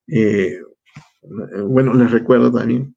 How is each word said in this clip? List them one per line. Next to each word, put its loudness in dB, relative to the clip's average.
Eh, -2
eh, -16
bueno, 0
les 4
recuerdo 2
también, -4